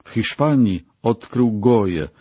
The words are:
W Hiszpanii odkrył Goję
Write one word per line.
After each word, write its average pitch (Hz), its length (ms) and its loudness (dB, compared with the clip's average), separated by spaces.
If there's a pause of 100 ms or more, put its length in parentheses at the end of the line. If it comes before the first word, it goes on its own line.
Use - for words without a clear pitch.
W - 60 -20
Hiszpanii 117 760 0 (180)
odkrył 113 560 -2
Goję 98 500 0 (120)